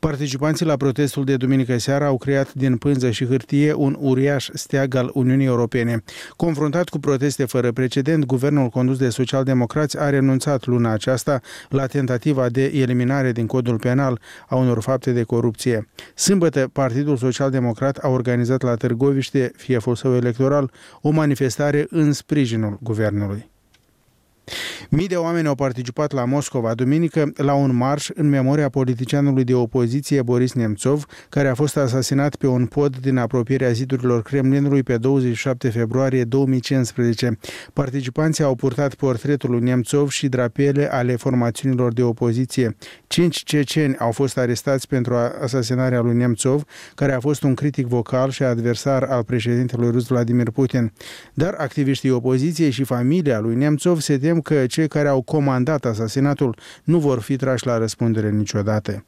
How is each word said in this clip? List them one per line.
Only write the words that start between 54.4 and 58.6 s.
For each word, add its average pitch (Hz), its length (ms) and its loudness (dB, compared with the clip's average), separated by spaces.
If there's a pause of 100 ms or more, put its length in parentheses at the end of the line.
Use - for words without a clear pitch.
că 143 260 0
cei 156 220 0
care 147 200 0
au 135 140 2
comandat 143 600 0
asasinatul 123 720 0 (280)
nu 165 140 4
vor 139 220 2
fi 135 160 -4
trași 131 300 -2
la 120 120 0
răspundere 110 520 0
niciodată. 104 760 -2